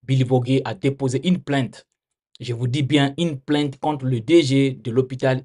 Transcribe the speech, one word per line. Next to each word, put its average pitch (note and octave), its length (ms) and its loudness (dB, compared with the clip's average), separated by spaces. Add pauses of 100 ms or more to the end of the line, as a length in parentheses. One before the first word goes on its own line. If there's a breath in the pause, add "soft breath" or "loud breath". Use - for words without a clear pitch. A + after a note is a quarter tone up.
Bilivogué B2+ 600 0
a A2 120 -6
déposé C3+ 520 -2
une F3+ 140 2
plainte. C3+ 460 -4 (520)
Je A#2 140 -6
vous A#2+ 140 -4
dis C#3 160 0
bien C#3 340 2
une D#3+ 220 -2
plainte D3 400 -2
contre D3 260 -4
le B2+ 140 0
D D#3 240 4
G C3+ 300 2
de A2 180 -8
l'hôpital C3 540 0